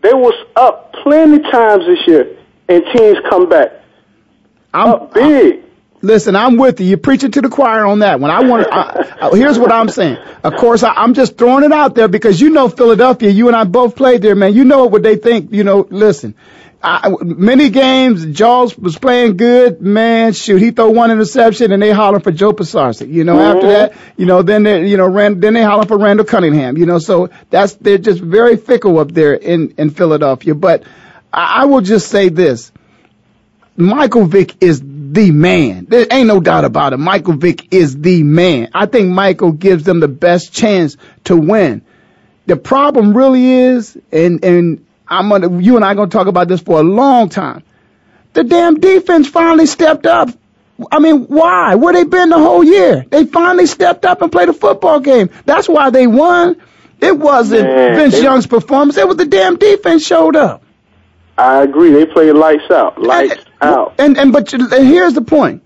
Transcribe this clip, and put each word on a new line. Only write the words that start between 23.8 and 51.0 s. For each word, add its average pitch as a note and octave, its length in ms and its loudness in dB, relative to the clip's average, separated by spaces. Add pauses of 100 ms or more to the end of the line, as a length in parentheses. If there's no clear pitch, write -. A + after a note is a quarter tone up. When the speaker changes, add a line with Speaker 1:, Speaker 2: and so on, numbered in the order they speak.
Speaker 2:
you F3+ 100 -2
know, F3+ 160 2
then G#3+ 180 0
they, G3+ 260 0
you G3+ 80 0
know, F#3 120 2
ran, G3+ 320 0
then G#3+ 160 0
they A#3 80 0
holler G#3 240 0
for A3 100 -2
Randall G#3 300 0
Cunningham. D3+ 500 -2
You E3+ 80 2
know, F3 140 -2
so F3+ 300 -2 (200)
that's, G3 260 0
they're G3+ 220 0
just G3 240 -2
very A3 340 0
fickle G3+ 440 0
up D3+ 120 -4
there D#3 220 0
in, D#3+ 460 -4
in D3+ 100 -2
Philadelphia. D3+ 640 -2
But E3 300 -2 (500)
I, F3+ 280 -2
I C#4 40 0
will C4+ 160 2
just G3 280 -2
say G3+ 200 0
this. D#3 420 -4 (1080)
Michael A3+ 480 0
Vick F3+ 360 -2
is D#3+ 240 0
the D3 460 -2
man. D3 580 0
There A#3 220 2
ain't B3+ 160 2
no G#3 120 2
doubt D#3+ 260 -2
about C#3 280 -4
it. B2+ 40 -6
Michael F3+ 360 -2
Vick D#3+ 400 -4
is D3 260 0
the E3+ 240 0
man. D3+ 500 0
I G3 120 -2
think G3+ 240 -2
Michael F3+ 420 -2
gives E3+ 320 -2
them F3 160 0
the D#3 80 0
best F3 460 -2
chance F#3+ 440 -2 (280)
to F3 100 0
win. D#3+ 460 0 (640)
The F3 100 0
problem C4 600 0
really C4 280 2
is, B3+ 520 0 (140)
and, E3 340 -2
and F3 400 0 (220)
I'm - 220 -4
gonna, F3+ 320 -2
you A#3+ 140 2
and A3 80 2
I G3 100 0
gonna G3+ 160 -2
talk F#3+ 180 -2
about F3+ 200 -2
this F3+ 140 -2
for E3 180 -2
a D#3 40 2
long A3+ 460 2
time. D3 340 -10 (720)
The D#4+ 100 0
damn E4+ 360 0
defense F4+ 480 2
finally E4 380 0
stepped D#4 400 -2
up. E4 240 0 (640)
I D4+ 80 0
mean, D4+ 260 2